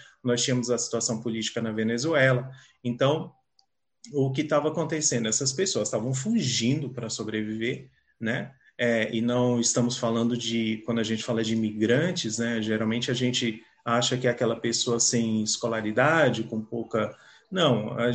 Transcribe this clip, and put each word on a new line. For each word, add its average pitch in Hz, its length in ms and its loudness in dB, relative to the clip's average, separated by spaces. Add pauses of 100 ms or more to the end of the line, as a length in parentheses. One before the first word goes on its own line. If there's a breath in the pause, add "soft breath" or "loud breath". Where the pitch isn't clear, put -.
(220 loud breath)
nós 123 200 2
tínhamos 123 280 0
a 120 80 2
situação 113 420 -2
política 113 420 -4
na 113 100 -4
Venezuela. 123 760 2 (340 loud breath)
Então, 139 480 0 (800)
o 139 200 2
que 143 120 0
tava 151 240 2
acontecendo? 156 600 -2
Essas 131 240 0
pessoas 117 360 -2
estavam 120 240 -2
fugindo 135 800 0
pra 113 180 -8
sobreviver, 110 800 -6 (320 soft breath)
né? 117 320 -4 (260 soft breath)
É, 117 320 2
e 113 120 0
não 123 360 2
estamos 120 380 0
falando 117 400 0
de, 113 480 -2
quando 117 140 -2
a 113 40 0
gente 110 220 -2
fala 113 180 0
de 110 120 0
imigrantes, 113 840 0
né? 117 240 -2
Geralmente 110 500 0
a 127 40 0
gente 120 480 0 (200 loud breath)
acha 120 360 2
que 127 80 -2
é 120 40 6
aquela 117 240 0
pessoa 117 460 0
sem 110 420 2
escolaridade, 113 1000 2
com 110 160 -6
pouca. 110 560 -4 (340 loud breath)
Não, 131 480 2
a, 120 160 2